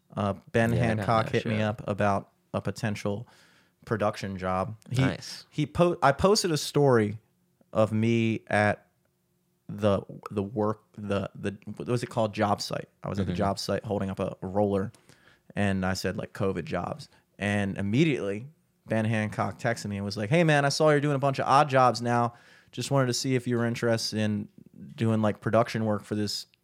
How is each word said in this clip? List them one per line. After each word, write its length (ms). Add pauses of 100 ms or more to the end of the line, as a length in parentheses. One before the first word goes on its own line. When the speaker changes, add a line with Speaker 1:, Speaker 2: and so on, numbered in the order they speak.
(160)
Speaker 1:
Uh, 180 (180)
Ben 200
Speaker 2:
Yeah, 40
I 40
got 60 (120)
Speaker 1:
Hancock 280
Speaker 2:
no 60
Speaker 1:
hit 140
me 80
Speaker 2:
shit. 80
Speaker 1:
up 260
about 400 (240)
a 80
potential 680 (600)
production 500
job. 400 (140)
He, 100
Speaker 2:
Nice. 480
Speaker 1:
he 160
po-, 380
I 100
posted 400
a 60
story 580 (560)
of 200
me 560
at 360 (840)
the, 340 (280)
the 120
work, 400 (160)
the, 360
the, 220 (200)
what 120
was 140
it 80
called? 240
Job 260
site. 280 (140)
I 60
was 100
at 80
the 60
Speaker 2:
Mm-hmm. 60
Speaker 1:
job 200
site 260
holding 260
up 100
a 220
roller, 500 (640)
and 300
I 80
said, 240
like, 160
"covid 320
jobs." 420 (300)
And 400
immediately, 680 (400)
Ben 200
Hancock 520
texted 280
me 100
and 80
was 120
like, 140
"Hey, 140
man, 200
I 40
saw 220
you're 100
doing 160
a 40
bunch 200
of 60
odd 220
jobs 340
now. 320 (380)
Just 200
wanted 140
to 80
see 200
if 140
you 80
were 100
interested 540
in 280 (460)
doing, 280
like, 180
production 440
work 200
for 100
this 320 (180)